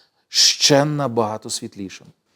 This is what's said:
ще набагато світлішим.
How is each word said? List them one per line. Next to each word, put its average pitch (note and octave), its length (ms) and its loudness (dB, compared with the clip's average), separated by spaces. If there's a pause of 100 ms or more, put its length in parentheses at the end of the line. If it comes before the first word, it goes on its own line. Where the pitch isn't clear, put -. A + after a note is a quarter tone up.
(280)
ще - 580 4
набагато A#2 640 -2
світлішим. - 580 -12 (280)